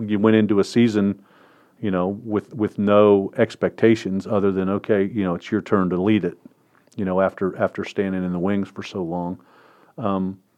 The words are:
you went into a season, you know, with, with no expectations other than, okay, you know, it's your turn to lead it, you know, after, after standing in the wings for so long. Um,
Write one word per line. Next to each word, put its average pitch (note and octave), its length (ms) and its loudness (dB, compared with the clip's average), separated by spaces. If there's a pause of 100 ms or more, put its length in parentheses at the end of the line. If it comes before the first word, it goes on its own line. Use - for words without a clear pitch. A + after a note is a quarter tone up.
you G#2 140 -2
went A2 160 6
into G#2 240 4
a F#2+ 40 4
season, G#2 560 0 (600)
you G#2+ 100 -4
know, F#2 180 0 (160)
with, G#2+ 300 -4
with G#2+ 240 -4
no G#2 580 4
expectations G#2+ 920 0
other G2+ 240 0
than, F#2+ 160 -2
okay, G2+ 440 0
you G#2+ 120 -2
know, F2 100 -2
it's - 160 -10
your G#2+ 100 0
turn F#2 300 0
to F2+ 100 -2
lead G2+ 240 2
it, E2+ 140 -8 (560)
you G#2+ 100 -6
know, F#2 160 -2
after, F#2+ 360 -2
after G2+ 280 -4
standing F#2+ 380 -4
in F2+ 100 -4
the F2 60 -4
wings G2 300 -2
for - 160 -14
so - 180 -8
long. F2 380 -8 (580)
Um, F#2+ 400 -4 (200)